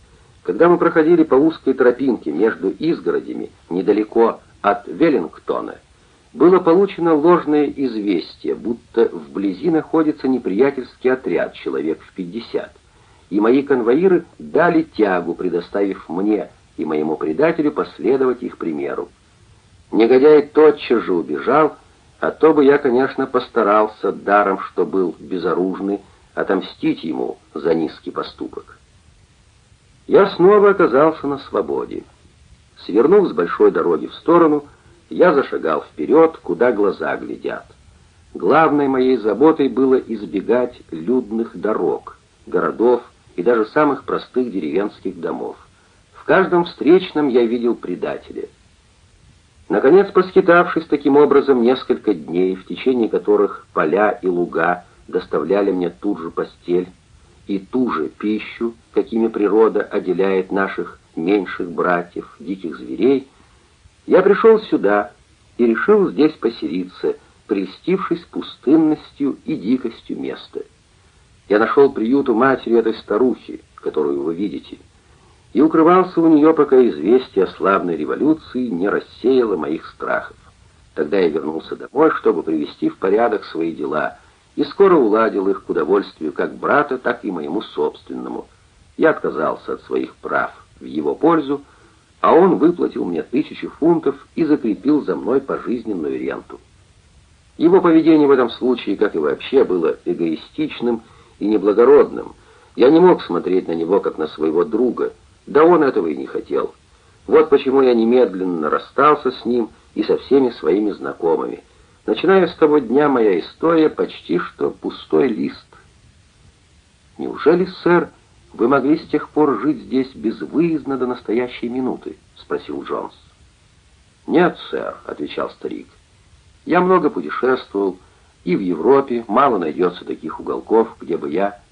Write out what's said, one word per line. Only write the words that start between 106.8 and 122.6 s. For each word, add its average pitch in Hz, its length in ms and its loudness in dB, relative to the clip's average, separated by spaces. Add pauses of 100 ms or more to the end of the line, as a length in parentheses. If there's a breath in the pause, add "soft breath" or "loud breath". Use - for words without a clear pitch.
Вот 156 220 4
почему 139 320 2
я 127 120 4
немедленно 95 760 0
расстался 135 640 0
с - 140 -12
ним 117 240 -2 (260 soft breath)
и - 80 -2
со - 140 0
всеми 131 340 2
своими 98 400 -2
знакомыми. 69 720 -4 (420 soft breath)
Начиная 170 420 2
с - 80 -12
того 147 240 4
дня, 135 280 2
моя 110 320 2
история - 500 0
почти - 500 -6
что - 320 -6
пустой - 580 -2
лист. - 360 -8 (1500)
«Неужели, 180 480 0 (180)
сэр, 170 260 2 (440)
вы 117 140 0
могли 139 300 2
с - 100 -16
тех 151 220 -4
пор 147 320 0
жить 127 220 -4
здесь 127 300 -4
безвыездно 131 840 -4
до 123 100 -4
настоящей 123 640 -6
минуты?» 123 480 -8 (180)
спросил 71 480 -10